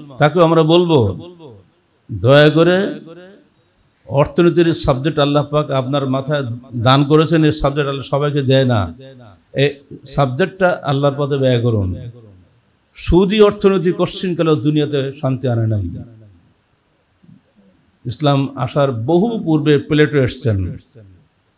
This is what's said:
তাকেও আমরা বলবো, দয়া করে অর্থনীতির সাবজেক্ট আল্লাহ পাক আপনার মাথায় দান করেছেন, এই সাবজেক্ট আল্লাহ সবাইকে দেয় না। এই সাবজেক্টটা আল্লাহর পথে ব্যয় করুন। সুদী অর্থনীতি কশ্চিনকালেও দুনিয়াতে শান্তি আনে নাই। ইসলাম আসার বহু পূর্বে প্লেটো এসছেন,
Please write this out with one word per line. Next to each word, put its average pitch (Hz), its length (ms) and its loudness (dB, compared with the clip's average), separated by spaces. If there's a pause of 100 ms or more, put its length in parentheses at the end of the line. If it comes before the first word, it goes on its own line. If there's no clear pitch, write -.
(180)
তাকেও 151 240 2
আমরা 160 200 4
বলবো, 156 720 0 (760)
দয়া 135 380 4
করে 175 500 0 (1040)
অর্থনীতির 165 680 2
সাবজেক্ট 143 440 -2
আল্লাহ 143 280 0
পাক 151 240 -2
আপনার 135 380 -2
মাথায় 135 340 -4 (340)
দান 127 280 2
করেছেন, 156 400 4
এই 147 80 2
সাবজেক্ট 143 360 -2
আল্লাহ 139 180 -8
সবাইকে 143 360 -2
দেয় 135 220 2
না। 101 300 -2 (580)
এই 143 220 0 (320)
সাবজেক্টটা 175 760 -2
আল্লাহর 139 360 -2
পথে 143 180 -2
ব্যয় 127 240 2
করুন। 107 500 -2 (840)
সুদী 190 460 2
অর্থনীতি 196 580 2
কশ্চিনকালেও 170 560 -2
দুনিয়াতে 139 580 -2
শান্তি 131 360 -6
আনে 113 180 -2
নাই। 101 240 -4 (2250)
ইসলাম 139 520 -2
আসার 135 340 -2
বহু 175 520 -2
পূর্বে 151 340 2
প্লেটো 147 400 0
এসছেন, 104 580 -2 (800)